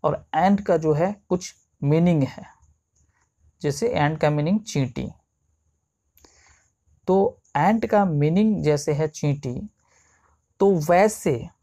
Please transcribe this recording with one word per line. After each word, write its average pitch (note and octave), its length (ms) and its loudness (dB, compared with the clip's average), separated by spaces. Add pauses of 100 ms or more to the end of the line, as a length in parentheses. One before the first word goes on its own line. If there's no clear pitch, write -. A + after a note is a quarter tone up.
और - 300 -2
एंट F#3+ 260 2
का F3+ 160 0
जो D#3 160 0
है F3+ 360 -2
कुछ - 260 -4 (280)
मीनिंग D#3+ 400 2
है, - 240 -6 (1160)
जैसे D3 260 -2
एंट D#3 320 0
का D3+ 100 2
मीनिंग D3+ 300 0
चींटी। - 480 -4 (2000)
तो G3 360 0 (140)
एंट G#3+ 300 0
का G#3 180 2
मीनिंग E3+ 600 0
जैसे D3 280 0
है D#3 160 -2
चींटी, C#3+ 600 -6 (920)
तो G3 160 4
वैसे E3+ 720 0 (140)